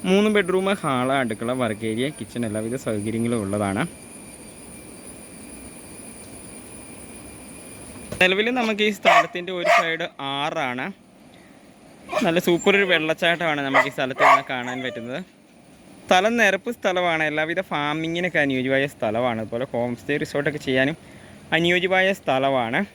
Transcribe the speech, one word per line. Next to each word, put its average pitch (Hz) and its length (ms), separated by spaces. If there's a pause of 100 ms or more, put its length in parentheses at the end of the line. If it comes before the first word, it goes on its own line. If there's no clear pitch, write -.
മൂന്ന് 202 260
ബെഡ്റൂം, 190 340 (140)
ഹാൾ, 131 260 (120)
അടുക്കള, 117 400
വർക്ക് 110 280
ഏരിയ, 117 180 (120)
കിച്ചൺ, 120 300
എല്ലാവിധ 110 360
സൗകര്യങ്ങളും 113 600
ഉള്ളതാണ്. 101 380 (4000)
നിലവിൽ 190 260 (120)
നമുക്ക് 220 300
ഈ 208 100
സ്ഥലത്തിൻ്റെ 175 600
ഒരു 170 200
സൈഡ് 165 280 (280)
ആറാണ്. 143 520 (1400)
നല്ല 170 200
സൂപ്പർ 190 320
ഒരു 202 140
വെള്ളച്ചാട്ടമാണ് 160 760
നമുക്ക് 135 240
ഈ - 60
സ്ഥലത്ത് 131 320
നിന്ന് 151 240
കാണാൻ 123 340
പറ്റുന്നത്. 120 340 (880)
സ്ഥലം 196 340
നിരപ്പ് 196 380
സ്ഥലമാണ്, 180 440 (100)
എല്ലാവിധ 160 280 (120)
ഫാമിങ്ങിനൊക്കെ 160 720
അനുയോജ്യമായ 135 420 (100)
സ്ഥലമാണ്. 117 480
അതുപോലെ 117 300
ഹോം 120 260
സ്റ്റേ, 143 240
റിസോർട്ടൊക്കെ 143 440
ചെയ്യാനും 131 300 (600)
അനുയോജ്യമായ 180 500 (140)
സ്ഥലമാണ്. 135 600 (120)